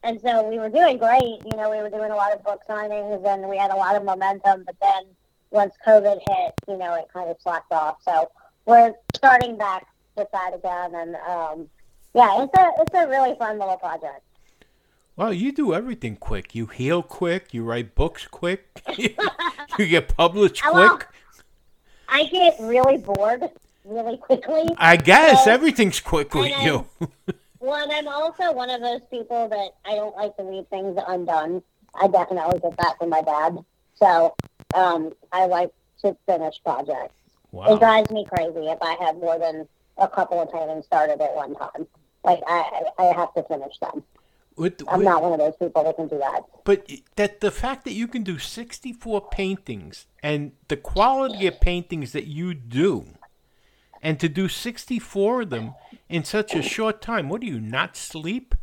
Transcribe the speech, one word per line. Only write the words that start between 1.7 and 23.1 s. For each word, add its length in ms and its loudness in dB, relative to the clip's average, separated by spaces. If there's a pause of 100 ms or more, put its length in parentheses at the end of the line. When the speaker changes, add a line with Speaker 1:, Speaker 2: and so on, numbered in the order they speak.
Speaker 1:
were 120 -6
doing 220 -6
a 40 -4
lot 180 0
of 100 -8
book 240 -6
signings 580 -6
and 220 -2
we 100 -6
had 140 0
a 40 0
lot 200 2
of 80 -2
momentum. 640 0
But 160 -14
then 220 2 (480)
once 220 2 (140)
covid 400 6
hit, 260 -2 (140)
you 100 -8
know, 180 -4
it 180 -6
kind 160 -8
of 100 -8
slacked 320 -6
off. 320 -2
So 260 0 (360)
we're 280 8 (220)
starting 420 4
back 300 -4 (300)
with 160 -4
that 220 -4
again. 400 -6
And, 200 -10
um, 540 -8 (440)
yeah, 300 6
it's 140 2
a, 220 8
it's 140 2
a 140 4
really 300 2
fun 220 -4
little 180 -4
project. 460 -10 (920)
Speaker 2:
Well, 160 -2
you 180 -2
do 220 0
everything 420 -6
quick. 400 -6
You 120 -6
heal 360 -2
quick. 500 -6
You 100 -6
write 320 -6
books 320 -2
quick. 600 -8
<laughs> 100 -8
You, 180 -2 (640)
you 100 0
get 280 2
published 500 2
Speaker 1:
Uh, 80 4
well, 240 8
Speaker 2:
quick. 100 -14 (1000)
Speaker 1:
I 160 2
get 340 2
really 380 2
bored 520 -2 (360)